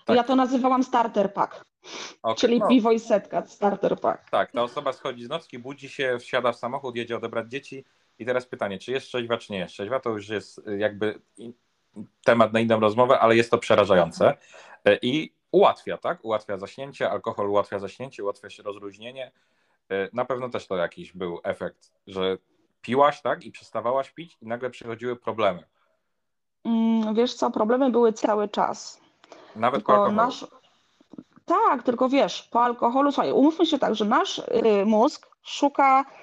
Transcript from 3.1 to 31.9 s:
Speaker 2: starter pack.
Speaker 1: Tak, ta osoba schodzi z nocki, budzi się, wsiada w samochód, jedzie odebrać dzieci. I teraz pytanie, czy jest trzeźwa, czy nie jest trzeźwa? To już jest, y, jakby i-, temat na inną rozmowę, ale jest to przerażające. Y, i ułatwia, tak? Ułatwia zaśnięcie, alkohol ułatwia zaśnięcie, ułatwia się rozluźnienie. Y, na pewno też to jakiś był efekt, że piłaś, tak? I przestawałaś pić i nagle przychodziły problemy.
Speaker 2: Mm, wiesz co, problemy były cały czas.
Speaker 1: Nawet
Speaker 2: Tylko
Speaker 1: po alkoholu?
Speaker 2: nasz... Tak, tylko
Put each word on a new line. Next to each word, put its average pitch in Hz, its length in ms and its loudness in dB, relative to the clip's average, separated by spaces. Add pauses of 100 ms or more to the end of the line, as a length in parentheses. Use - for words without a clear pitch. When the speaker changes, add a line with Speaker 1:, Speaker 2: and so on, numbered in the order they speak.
Speaker 2:
starter 196 520 -2
pack. - 300 -4
Speaker 1:
Tak, 98 220 0
ta - 120 -2
osoba 131 300 -6
schodzi 120 320 -10
z 120 40 -14
nocki, 151 300 -10
budzi 139 300 -16
się, 127 300 -2
wsiada 120 320 -2
w 117 40 -4
samochód, 127 400 -8
jedzie 117 220 -6
odebrać 113 340 -8
dzieci. 135 340 -14 (340)
I 110 60 -14
teraz 123 200 -2
pytanie, 101 340 -6
czy - 120 -10
jest 123 160 -6
trzeźwa, 117 300 -4
czy - 160 -12
nie 95 60 -4
jest 87 140 -10
trzeźwa? 113 260 -6
To 120 100 -6
już 104 200 -6
jest, - 380 -10
y, 104 100 -6
jakby 107 440 -4 (160)
i-, 117 160 -16 (720)
temat 117 280 4
na 113 60 2
inną 113 200 2
rozmowę, 117 400 4
ale 113 160 6
jest 117 160 2
to - 60 4
przerażające. 98 800 4 (500)
Y, 101 140 6
i 151 320 -4 (180)
ułatwia, 120 460 2
tak? 151 280 -8
Ułatwia 107 320 -6
zaśnięcie, 131 540 -8
alkohol 101 380 -6
ułatwia 101 300 -2
zaśnięcie, 110 440 -12
ułatwia 101 260 -8
się 104 140 -20
rozluźnienie. 104 680 -14 (600)
Y, 98 220 -4
na 123 120 -2
pewno 123 240 -6
też 110 180 -8
to 95 100 -6
jakiś 87 360 -6
był 90 300 -8
efekt, - 480 -8 (160)
że 95 300 -4 (440)
piłaś, 139 400 0
tak? - 240 -6
I 110 60 -18
przestawałaś 120 600 -6
pić 170 300 -20
i 117 60 -20
nagle 120 220 -8
przychodziły 120 460 -10
problemy. 104 480 -2 (1000)
Speaker 2:
Mm, 226 500 0
wiesz 240 180 0
co, - 180 -2
problemy 247 400 2
były 233 220 4
cały 208 340 -2
czas. - 540 -4 (540)
Speaker 1:
Nawet 120 240 0
Speaker 2:
Tylko - 140 2
Speaker 1:
po 208 40 8
alkoholu? 202 180 2
Speaker 2:
nasz... 240 300 0 (1000)
Tak, 349 380 2
tylko 247 260 0